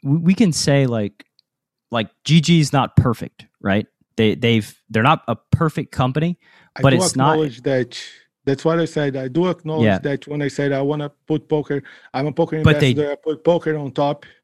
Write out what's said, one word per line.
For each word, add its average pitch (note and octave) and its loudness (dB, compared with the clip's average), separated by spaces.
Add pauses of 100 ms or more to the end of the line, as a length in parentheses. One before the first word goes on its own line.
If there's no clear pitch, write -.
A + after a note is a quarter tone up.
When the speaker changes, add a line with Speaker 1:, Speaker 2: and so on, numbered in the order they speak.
Speaker 1:
we, D3 0
we E3+ 2
can F#3 2
say, C#3 2
like, A2 -4 (640)
like, A2+ -4 (140)
G D#3 4
G E3 2
is C#3+ -2
not C3+ 0
perfect, - -2 (140)
right? G2 0 (300)
They, G#2+ 2
they've, A2+ 0 (220)
they're A2 0
not D3+ 2
a A2+ -4 (140)
perfect D#3 -2
company, D3+ -2 (360)
Speaker 2:
I C3 -4
Speaker 1:
but - 6
Speaker 2:
do D#3+ 4
Speaker 1:
it's F3+ 0
not C3+ 2
Speaker 2:
acknowledge C3+ -4
that. B2+ -2 (460)
That's C3+ -2
what E3 2
I E3 0
said. C#3+ -4
I C3 -8
do E3+ 0
acknowledge D#3 -2
Speaker 1:
Yeah. F#2+ 2
Speaker 2:
that C#3 -6
when D3 -6
I C#3+ -2
said C#3 -2
I C3+ -2
wanna D3 -4 (160)
put D#3 -4
poker, C#3+ -2 (300)
I'm C3+ -4
a D3+ -4
poker D#3 -2
Speaker 1:
But D3+ 4
they C3+ 4
Speaker 2:
ambassador, C#3+ -2
I C#3+ -6
put D#3 -6
poker D#3+ 0
on C#3 -10
top. D3 -2 (180)